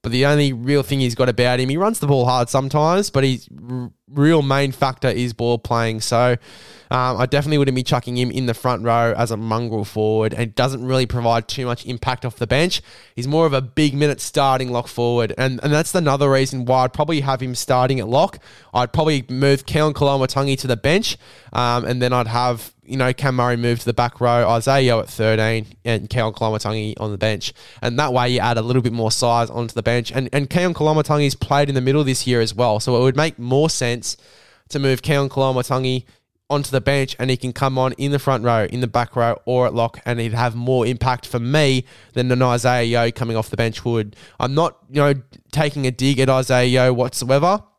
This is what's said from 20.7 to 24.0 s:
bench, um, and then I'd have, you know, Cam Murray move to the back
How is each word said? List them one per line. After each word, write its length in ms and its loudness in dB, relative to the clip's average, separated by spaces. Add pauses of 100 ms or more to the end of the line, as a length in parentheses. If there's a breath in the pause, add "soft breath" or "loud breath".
bench, 400 0 (360 loud breath)
um, 320 0
and 180 -2
then 100 0
I'd 140 2
have, 560 -2
you 140 -8
know, 160 2
Cam 240 0
Murray 200 2
move 220 0
to 60 -12
the 100 -2
back 260 -2